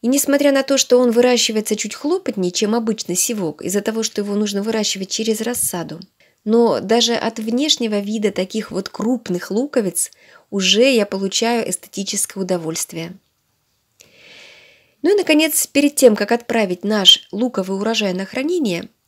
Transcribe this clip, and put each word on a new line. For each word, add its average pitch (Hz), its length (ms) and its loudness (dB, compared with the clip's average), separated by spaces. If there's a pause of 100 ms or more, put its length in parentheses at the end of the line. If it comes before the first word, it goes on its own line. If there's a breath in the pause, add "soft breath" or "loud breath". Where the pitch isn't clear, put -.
И 226 60 0
несмотря 277 440 2
на 269 100 2
то, 269 160 0
что 247 200 4
он 247 120 4
выращивается 233 680 2
чуть 208 180 -8
хлопотнее, 294 560 -2
чем 214 240 0
обычный 220 400 -2
севок, 185 480 -4
из-за 196 180 -2
того, 220 220 -4
что - 180 -4
его 202 140 -4
нужно 202 280 0
выращивать 208 480 -2
через 220 300 -2
рассаду, 175 600 -4 (440 soft breath)
но 220 360 4
даже 226 340 2
от 226 240 -4
внешнего 226 600 -2
вида 208 320 -2
таких 196 400 -6
вот 190 160 -6
крупных 202 600 -4
луковиц 214 600 -2 (400 soft breath)
уже 202 420 4
я 214 140 4
получаю 208 600 -2
эстетическое - 760 -6
удовольствие. 170 720 -6 (1900 loud breath)
Ну 359 120 4
и, - 20 4
наконец, 311 500 2
перед 285 300 2
тем, 233 180 8
как 208 180 0
отправить 220 520 -2
наш 202 480 4
луковый 196 460 -4
урожай 214 340 -2
на 185 120 -4
хранение, 262 640 -2 (200)